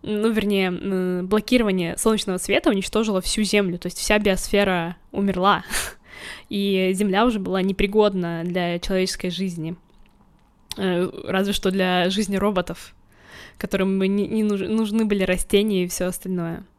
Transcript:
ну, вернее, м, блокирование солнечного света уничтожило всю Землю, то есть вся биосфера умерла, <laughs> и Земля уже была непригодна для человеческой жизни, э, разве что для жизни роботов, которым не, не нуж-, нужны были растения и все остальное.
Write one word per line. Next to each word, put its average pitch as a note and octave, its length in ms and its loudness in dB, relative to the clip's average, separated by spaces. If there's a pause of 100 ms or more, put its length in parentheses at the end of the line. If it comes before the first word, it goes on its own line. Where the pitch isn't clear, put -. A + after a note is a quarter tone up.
ну, G#3+ 280 0
вернее, G3+ 380 2
м, F3+ 580 -2
блокирование G#3 680 2
солнечного G#3 420 0
света - 320 2
уничтожило G#3 500 0
всю - 240 -2
Землю, F#3+ 340 0
то - 80 -8
есть F3 120 -8
вся G#3+ 200 2
биосфера F#3+ 800 2 (160)
умерла, G3 560 2
<laughs> - 800 -10
и G3 460 0
Земля G3 300 2
уже A#3 140 2
была F#3 240 -2
непригодна G3 840 2
для F3 340 -2
человеческой F#3 520 -2
жизни, E3+ 460 -6 (1000)
э, F#3 320 0 (160)
разве F#3+ 280 0
что - 180 0
для F#3 400 2
жизни G3 260 -2
роботов, F#3 580 -2 (640)
которым F#3+ 440 0
не, G3 240 2
не A3 160 0
нуж-, G#3 260 0
нужны A3 360 2
были G3+ 180 0
растения F#3 640 2
и F3 40 -6
все F3+ 180 -4
остальное. F3+ 580 -4 (140)